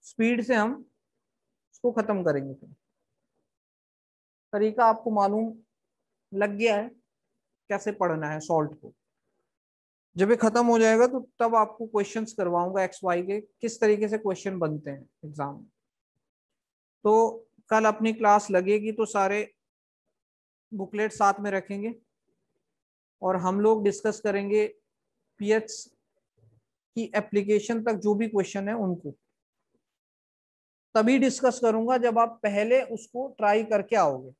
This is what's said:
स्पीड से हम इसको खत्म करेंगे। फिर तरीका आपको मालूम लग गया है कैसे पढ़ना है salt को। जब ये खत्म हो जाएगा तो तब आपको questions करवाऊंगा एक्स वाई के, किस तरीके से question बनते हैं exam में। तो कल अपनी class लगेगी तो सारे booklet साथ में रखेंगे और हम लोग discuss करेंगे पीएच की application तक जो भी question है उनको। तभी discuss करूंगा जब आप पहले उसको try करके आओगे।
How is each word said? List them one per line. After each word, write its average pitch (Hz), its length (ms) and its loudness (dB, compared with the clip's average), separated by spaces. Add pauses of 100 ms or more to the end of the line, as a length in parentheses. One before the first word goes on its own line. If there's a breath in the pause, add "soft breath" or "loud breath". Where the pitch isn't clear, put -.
स्पीड 233 380 0
से 240 120 0
हम 220 180 2 (1000)
इसको - 200 -2
खत्म 208 320 -2
करेंगे। 139 300 -2
फिर - 140 -20 (1800)
तरीका 214 320 2
आपको 226 260 2
मालूम 214 420 0 (800)
लग 202 200 -2
गया 208 240 0
है 220 120 -4 (840)
कैसे 202 220 -4
पढ़ना 165 360 -2
है 156 120 -6
salt 156 320 -2
को। - 200 -20 (1200)
जब 196 140 2
ये 233 60 6
खत्म 226 300 2
हो 233 120 4
जाएगा 220 280 6
तो 262 140 -2 (200)
तब 233 160 0
आपको 220 300 0
questions 220 460 -4
करवाऊंगा 180 520 -2
एक्स 180 200 -8
वाई 180 180 0
के, 196 180 -6
किस - 400 -10
तरीके 214 280 2
से 214 100 -2
question 190 400 -6
बनते 151 320 -4
हैं 135 180 -16 (160)
exam 147 300 -10
में। - 120 -20 (1400)
तो 226 420 2 (240)
कल 220 140 2
अपनी 220 280 0
class 208 380 2
लगेगी 208 420 0
तो 220 140 -2
सारे 202 440 -2 (1200)
booklet 208 400 -4
साथ 202 280 2
में 208 100 -4
रखेंगे 202 440 -6 (1300)
और 185 160 0
हम 185 220 -2
लोग 214 240 4
discuss 202 360 -2
करेंगे 202 460 0 (720)
पीएच 220 320 0 (1200)
की 226 200 -6
application 208 680 0
तक 220 160 0
जो 208 140 2
भी 220 140 -2
question 196 400 -2
है 220 80 -4
उनको। 180 380 -6 (1800)
तभी 226 240 4
discuss 247 420 2
करूंगा 226 380 2
जब 233 200 2
आप 233 240 0
पहले 220 420 2
उसको 240 460 -10
try 214 340 2
करके 214 320 0
आओगे। 135 440 0